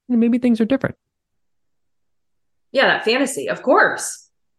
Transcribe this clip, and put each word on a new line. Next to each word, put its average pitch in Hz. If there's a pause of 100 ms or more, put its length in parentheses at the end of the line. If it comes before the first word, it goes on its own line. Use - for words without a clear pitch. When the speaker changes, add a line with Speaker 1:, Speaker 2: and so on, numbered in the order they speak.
Speaker 1:
maybe 240
things 240
are 226
different." 262 (1800)
Speaker 2:
Yeah, 247
that -
fantasy, 240
of -
course. - (280)